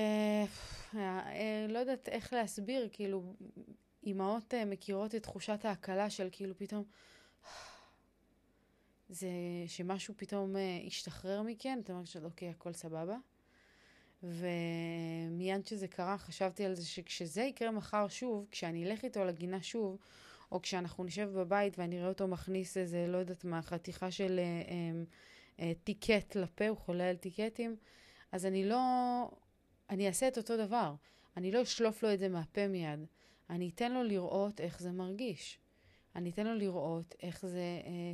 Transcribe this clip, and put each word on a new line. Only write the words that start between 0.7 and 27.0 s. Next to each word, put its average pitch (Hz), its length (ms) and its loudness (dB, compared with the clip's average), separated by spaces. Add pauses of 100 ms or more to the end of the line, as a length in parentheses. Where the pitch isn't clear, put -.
אה, 214 760 -2
לא 220 100 0
יודעת 254 300 0
איך - 240 -2
להסביר, 226 600 0
כאילו, 196 420 -2 (720)
אמהות, 202 480 2
אה, 233 100 2
מכירות 202 500 -2
את 220 80 0
תחושת 208 420 -4
ההקלה 196 460 0
של 190 220 -2
כאילו 190 260 -6
פתאום, 202 260 -2 (2250)
זה 185 180 -4 (380)
שמשהו 185 500 -4
פתאום, 196 400 -2
אה, 185 300 0
השתחרר 185 560 -4
מכן, 233 420 -2
אתה 185 80 -6
אומר 180 120 -6
שאת, 170 200 -10
אוקיי, 170 240 -8
הכל 170 240 -8
סבבה. 165 440 -4 (1080)
ומיד 170 1400 -2
שזה 196 220 -4
קרה, 190 300 -2
חשבתי 185 460 0
על 190 100 2
זה 170 120 -4
שכשזה 170 560 -4
יקרה 240 280 0
מחר 208 380 2
שוב, 208 420 -2
כשאני 170 360 -2
אלך 214 180 0
איתו 226 200 2
לגינה 180 380 0
שוב, 202 360 -2 (540)
או 180 100 0
כשאנחנו 180 420 -2
נשב 196 300 -2
בבית 196 440 4
ואני 175 200 0
אראה 175 100 2
אותו 190 200 2
מכניס 185 480 0
איזה, 175 320 2
לא 180 100 2
יודעת 180 260 -2
מה, 165 180 0
חתיכה 175 480 -4
של, 185 280 2
אה, 175 60 4
אה, 170 580 0 (580)
אה, 170 120 2 (120)
טיקט 208 520 4
לפה, 202 320 2
הוא 214 80 0
חולה 180 320 0